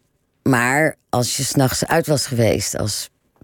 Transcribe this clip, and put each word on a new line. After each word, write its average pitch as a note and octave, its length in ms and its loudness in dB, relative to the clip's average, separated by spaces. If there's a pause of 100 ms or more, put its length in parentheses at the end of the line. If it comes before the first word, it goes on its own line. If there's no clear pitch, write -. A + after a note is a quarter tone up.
(420)
Maar C3+ 540 2 (140)
als B2 260 -2
je C#3+ 80 -4
's - 100 -6
nachts C3 320 0
uit D#3+ 200 0
was D3 200 0
geweest A2+ 500 0
als - 320 -6 (360)